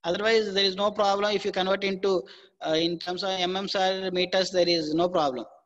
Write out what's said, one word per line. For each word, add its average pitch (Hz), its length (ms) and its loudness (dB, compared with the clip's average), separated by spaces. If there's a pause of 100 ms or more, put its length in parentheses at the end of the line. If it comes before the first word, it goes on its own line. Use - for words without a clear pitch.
Otherwise, 208 480 2
there 196 100 2
is 190 140 0
no 208 140 0
problem 202 420 2
if 196 100 0
you 202 80 -2
convert 190 320 0
into, 190 400 0 (420)
uh, 156 60 -2
in 165 280 0
terms 180 220 -8
of 190 100 -4
M 180 200 -2
Ms 190 240 -4
or 190 360 0
meters, 180 380 0
there 180 180 2
is 165 260 0
no 170 160 2
problem. 143 360 0 (200)